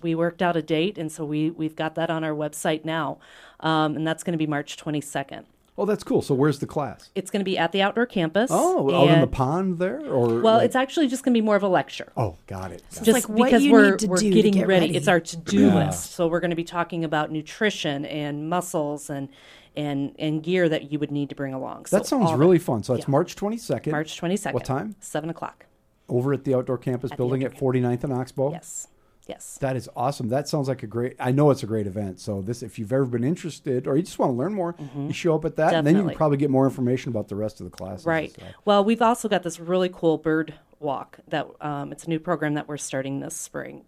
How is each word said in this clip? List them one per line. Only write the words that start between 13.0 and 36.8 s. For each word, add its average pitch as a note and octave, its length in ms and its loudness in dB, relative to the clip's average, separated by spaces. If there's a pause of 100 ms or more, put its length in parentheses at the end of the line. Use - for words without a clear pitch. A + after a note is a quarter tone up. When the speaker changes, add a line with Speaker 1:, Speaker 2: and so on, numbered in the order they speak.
Speaker 2:
it. - 20 -8
Speaker 1:
Just A3 100 6
Speaker 3:
like A#3 160 0
what A3+ 160 4
Speaker 1:
because C4 180 6
Speaker 3:
you C#4+ 100 8
Speaker 1:
we're, G3+ 180 10
Speaker 3:
need F#3+ 80 -2
to A3 80 0
Speaker 1:
we're F3+ 100 2
Speaker 3:
do G#3 140 2
to F#3 40 6
Speaker 1:
getting G#3 180 6
Speaker 3:
get F#3+ 140 2
Speaker 1:
ready. F3+ 200 6
Speaker 3:
ready. E3+ 100 -2
Speaker 1:
It's D#3+ 100 0
our F3 120 6
to-do F#3 480 2
Speaker 2:
Yeah. F3+ 220 6
Speaker 1:
list. - 240 -8
So E3+ 120 0
we're E3 140 0
gonna F3 160 0
be E3+ 80 -2
talking E3+ 400 -4
about D3+ 280 -2
nutrition D#3 760 -4
and D3 440 -6
muscles D#3+ 640 -4
and, C#3 180 -8 (460)
and, C#3+ 420 -4
and D#3 240 -2
gear F3 260 2
that D3+ 240 -2
you D3+ 60 -2
would C#3+ 140 -4
need C#3+ 180 -2
to C#3+ 60 -12
bring C3+ 180 -6
along. C3 380 -10
Speaker 2:
That G3+ 160 0
Speaker 1:
So D4 100 0
Speaker 2:
sounds F3 140 2
Speaker 1:
all D#3 60 0
Speaker 2:
really E3+ 200 6
Speaker 1:
that. D#3 60 -2
Speaker 2:
fun. A#2 180 -2
So B2 140 -2
it's - 100 -4
Speaker 1:
Yeah. C#3+ 60 -2
Speaker 2:
March D3+ 240 0
twenty-second. G3 560 -4
Speaker 1:
March D#3 260 -6
twenty-second. F3 380 -4
Speaker 2:
What B2 100 -4
time? F#3 340 -4
Speaker 1:
Seven E3 300 -8
o'clock. - 380 -12 (420)
Speaker 2:
Over B2+ 220 0
at C3 140 -2
the C3 100 2
outdoor B2+ 220 -2
campus B2 340 -4
Speaker 1:
At D3 60 -8
the C3 40 -4
Speaker 2:
building B2+ 220 0
Speaker 1:
outdoor B2 120 -6
Speaker 2:
at - 40 -20
forty-ninth B2 460 0
and C3+ 80 -4
Oxbow? C3 400 -4
Speaker 1:
Yes. - 340 -12 (400)
Yes. - 320 -16
Speaker 2:
That C3 160 -2
is - 180 -8
awesome. B2+ 360 -4
That C#3+ 180 -2
sounds C#3 220 -2
like B2+ 120 -6
a A2 60 -10
great, A#2 320 -4
I C3 140 0
know D3 180 6
it's B2+ 120 0
a - 40 -6
great G#2+ 180 -2
event. F#2+ 360 -6
So G2 200 -6
this, A#2 220 -6
if A2+ 160 -12
you've A2 140 -4
ever C#3 120 4
been A#2+ 200 -2
interested C#3+ 640 -2
or C#3+ 100 2
you F3+ 60 2
just - 140 -12
wanna E3 140 2
learn C#3 220 -2
more, E3+ 220 -4
Speaker 1:
Mm-hmm. C#3+ 320 -8
Speaker 2:
you D#3 60 -6
show D#3+ 220 2
up D#3 80 -2
at D#3+ 140 -4
that, D#3+ 160 4
and D#3 120 2
then D#3+ 100 8
you G3+ 40 6
can F#3+ 80 2
Speaker 1:
Definitely. - 80 -4
Speaker 2:
probably D3 220 2
get C#3+ 120 2
more C3 140 4
information C3 460 0